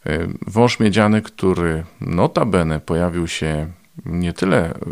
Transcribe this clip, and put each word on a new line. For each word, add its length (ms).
Em, 340
wąż 320
miedziany, 420
który 600
notabene 760
pojawił 480
się 440
nie 280
tyle 400